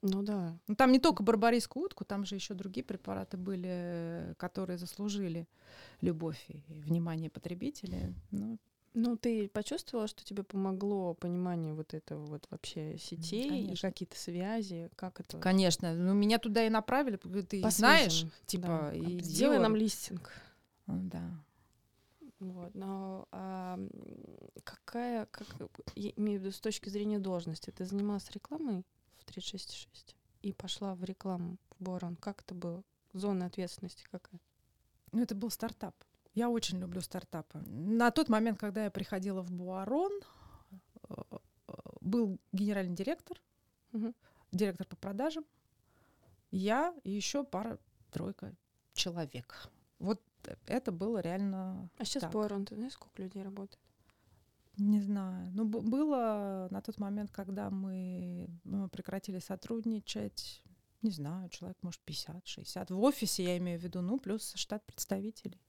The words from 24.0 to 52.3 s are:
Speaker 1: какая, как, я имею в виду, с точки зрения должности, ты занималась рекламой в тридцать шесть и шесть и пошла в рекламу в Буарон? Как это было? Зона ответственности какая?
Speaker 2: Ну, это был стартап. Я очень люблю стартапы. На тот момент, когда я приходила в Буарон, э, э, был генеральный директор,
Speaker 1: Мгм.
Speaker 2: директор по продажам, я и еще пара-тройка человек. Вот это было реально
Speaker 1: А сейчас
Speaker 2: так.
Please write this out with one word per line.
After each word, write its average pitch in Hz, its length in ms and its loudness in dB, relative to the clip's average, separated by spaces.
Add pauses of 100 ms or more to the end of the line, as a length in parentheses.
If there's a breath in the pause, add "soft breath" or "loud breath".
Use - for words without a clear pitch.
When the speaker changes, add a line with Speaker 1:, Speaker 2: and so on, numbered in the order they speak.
Speaker 1:
какая, 233 640 -4
как, - 180 -12 (500)
я 202 200 -4
имею 208 240 2
в 190 40 -6
виду, 196 80 -2
с - 80 -10
точки 214 300 -2
зрения 208 300 0
должности, 175 500 -2
ты 185 160 -6
занималась 202 460 0
рекламой 247 540 -4 (320)
в - 80 -20
тридцать - 260 -8
шесть - 220 -10
и - 40 -12
шесть - 380 -20 (260)
и 196 120 -4
пошла 190 420 -4
в 175 80 -6
рекламу 180 540 -4 (200)
в 190 60 -10
Буарон? 180 320 -2
Как - 260 -8
это - 140 -10
было? 175 280 -6 (300)
Зона 190 320 0
ответственности 180 640 -8
какая? 180 300 -14 (720)
Speaker 2:
Ну, 226 100 2
это 226 140 0
был 196 160 -2
стартап. 220 420 -6 (420)
Я 233 140 2
очень 220 300 0
люблю 180 220 -4
стартапы. - 680 -8
На 220 440 4
тот 311 180 4
момент, 220 300 6
когда 214 260 -2
я 196 60 -2
приходила 190 500 -2
в 180 100 -6
Буарон, 190 600 0 (960 loud breath)
э, - 40 -8 (540)
э, - 60 -12 (280)
был 202 380 2 (140)
генеральный 196 420 2
директор, 269 460 -4 (500)
Speaker 1:
Мгм. 226 220 -2 (400 soft breath)
Speaker 2:
директор 190 340 0
по - 80 -14
продажам, 285 480 -2 (1080 soft breath)
я 226 420 2 (100)
и - 80 -6
еще 208 320 -2
пара-тройка 196 1120 -8 (400)
человек. 160 760 -6 (300)
Вот 196 220 -2 (460)
это 233 240 -2
было 196 280 -2
реально 190 800 -2
Speaker 1:
А 226 80 -4
сейчас - 180 -2
Speaker 2:
так. 165 80 -4